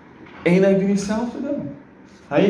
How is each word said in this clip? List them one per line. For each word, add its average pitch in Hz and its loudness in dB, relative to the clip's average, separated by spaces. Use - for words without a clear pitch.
En 190 4
hy 196 4
doen 196 0
dieselfde 220 -4
ding. 277 -6
Hy 156 2